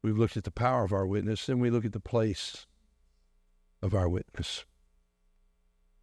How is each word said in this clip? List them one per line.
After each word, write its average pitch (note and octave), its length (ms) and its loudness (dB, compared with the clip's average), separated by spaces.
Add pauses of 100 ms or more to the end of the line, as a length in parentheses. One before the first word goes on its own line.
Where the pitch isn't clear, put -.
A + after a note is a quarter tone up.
We've G#2+ 140 2
looked A2+ 200 2
at G2+ 60 -4
the F#2+ 80 -8
power B2 320 2
of F#2+ 100 0
our F#2+ 140 2
witness, G#2 420 -2
and B2+ 100 2
we A#2+ 120 4
look A#2+ 140 2
at G#2 60 -2
the G2+ 80 -8
place - 680 -2 (1120)
of F#2+ 140 0
our F2+ 120 4
witness. - 560 -4 (1400)